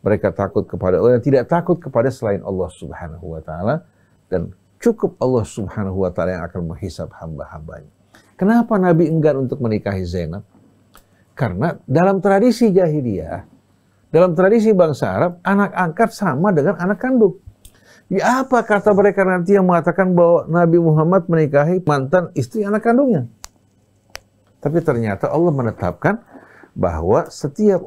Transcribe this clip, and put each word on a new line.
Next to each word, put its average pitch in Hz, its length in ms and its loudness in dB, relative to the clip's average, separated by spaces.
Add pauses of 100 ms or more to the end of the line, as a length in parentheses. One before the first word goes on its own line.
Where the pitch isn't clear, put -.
Mereka 98 320 0
takut 98 320 -4
kepada 92 320 -2
Allah 120 240 2
dan - 0 -
tidak 135 240 0
takut 175 320 -2
kepada 131 320 -2
selain 104 320 -4
Allah 92 240 -4
Subhanahu 80 720 -14
wa - 80 -12
Ta'ala. 104 400 -6 (400)
Dan 90 240 -4 (320)
cukup 220 400 -2
Allah 127 240 0
Subhanahu 95 560 -6
wa 90 80 -2
Ta'ala 90 240 -4
yang 85 160 -10
akan 82 240 -8
menghisab 82 400 -12
hamba-hambanya. 78 800 -16 (400)
Kenapa 226 400 0
Nabi 180 320 2
enggan 147 400 0
untuk - 160 -6
menikahi 101 400 -4
Zainab? 87 400 -8 (960)
Karena 117 480 -4
dalam 185 320 2
tradisi 202 560 2
jahiliyah, 120 800 -2 (580)
dalam 170 240 4
tradisi 208 400 4
bangsa 156 320 2
Arab, 151 320 -2
anak 196 320 0
angkat 180 400 -2
sama 180 400 -2
dengan 160 240 0
anak 185 240 -4
kandung. 247 400 2 (720)
Jadi 185 80 0
apa 247 400 0
kata 208 320 2
mereka 202 320 4
nanti 185 320 2
yang 190 80 4
mengatakan 175 480 2
bahwa 170 400 4
Nabi 170 240 4
Muhammad 170 560 2
menikahi 156 480 2
mantan 151 560 0
istri 139 240 -4
anak 208 240 -2
kandungnya? 233 400 2 (1400)
Tapi 160 240 -2
ternyata 113 480 -2
Allah 175 160 2
menetapkan 135 720 -4 (560)
bahwa 87 560 0
setiap 185 540 -2